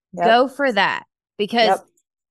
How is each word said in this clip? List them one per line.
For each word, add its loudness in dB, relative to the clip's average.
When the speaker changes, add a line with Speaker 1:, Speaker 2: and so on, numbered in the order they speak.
Speaker 1:
Yep. -4
Speaker 2:
go 4
for -4
that. -2
Because 0
Speaker 1:
Yep. -2